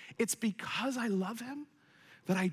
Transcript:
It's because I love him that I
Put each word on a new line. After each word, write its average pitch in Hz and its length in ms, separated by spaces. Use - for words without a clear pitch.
It's 226 160
because 233 640
I 240 80
love 202 340
him 285 260
that 185 100
I 185 160